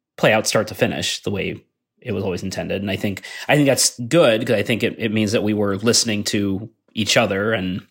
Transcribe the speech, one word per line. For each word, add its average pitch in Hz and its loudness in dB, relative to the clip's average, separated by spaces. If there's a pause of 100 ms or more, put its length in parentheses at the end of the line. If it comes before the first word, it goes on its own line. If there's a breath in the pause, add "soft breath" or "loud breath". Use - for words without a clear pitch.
(140)
play 135 4
out 107 2
start 110 0
to - -12
finish 90 -2
the - -4
way 92 -6 (400)
it 113 -8
was 98 -4
always 92 -6
intended. 92 -6
And 101 -4
I 98 -2
think, 95 -4 (240 loud breath)
I 143 4
think 143 4
that's - 2
good, 120 4
'cause 117 2
I 101 2
think 113 -2
it, 101 -2
it 113 -2
means 107 2
that 104 2
we 107 0
were 101 0
listening 110 0
to 101 -2 (240)
each 113 0
other 104 2
and, 95 -4